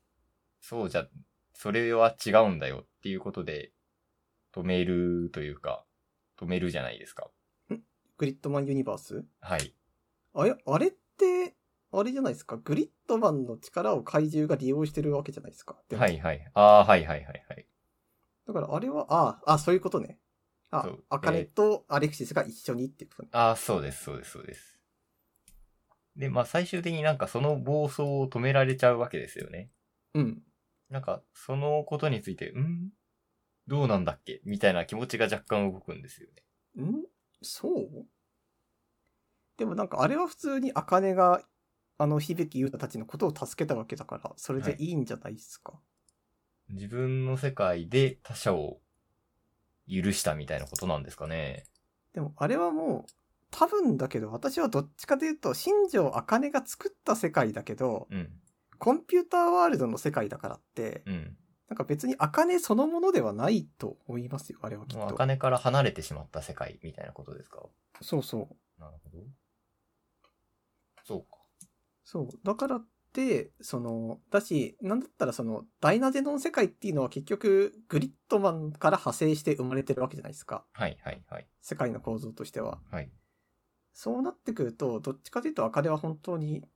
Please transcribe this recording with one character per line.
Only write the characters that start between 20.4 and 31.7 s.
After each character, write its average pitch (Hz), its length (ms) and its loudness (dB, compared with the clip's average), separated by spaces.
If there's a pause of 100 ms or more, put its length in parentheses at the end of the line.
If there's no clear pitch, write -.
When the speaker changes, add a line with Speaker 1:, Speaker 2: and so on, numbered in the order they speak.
Speaker 2:
あ、 156 120 0
Speaker 1:
そ - 80 -4
う。 - 180 -16
Speaker 2:
ア 139 120 -2
カ 160 100 0
ネ 165 140 2
と 208 440 2
ア 143 120 2
レ 151 80 2
ク 151 60 -4
シ 123 120 -8
ス 151 80 -8
が 160 100 2
一 - 160 -14
緒 127 140 -4
に 127 120 -4
っ - 40 -6
て - 160 -18
こ - 100 -20
と - 60 -16
ね。 - 100 -16
Speaker 1:
え - 40 0
ー。 117 140 6
あ - 20 4
ー、 113 40 0
そ 101 220 0
う 73 40 -2
で 71 100 -6
す、 - 120 -12
そ 71 100 -8
う - 40 -10
で - 60 -14
す、 - 80 -18
そ - 80 -16
う - 60 -16
で - 80 -14
す。 - 260 -20 (1400)
で、 135 120 -4
ま 123 140 2
あ、 120 40 2
最 175 200 0
終 175 160 -4
的 170 100 -2
に 156 100 -2
な 156 100 4
ん 139 60 0
か - 100 -2
そ 117 120 -2
の 147 160 2
暴 143 320 0
走 143 140 -4
を 139 260 0
止 120 120 -4
め 135 120 2
ら 135 120 6
れ 131 120 0
ち 131 80 0
ゃ 123 80 10
う 117 60 2
わ 120 100 0
け 80 100 -6
で - 100 -8
す - 100 -16
よ - 100 -10
ね。 92 220 -14 (440)
Speaker 2:
う 151 60 2
ん。 117 220 -2 (480)
Speaker 1:
な 135 80 -8
ん 131 40 -8
か、 - 200 -6 (120)
そ - 220 -6
の 147 280 0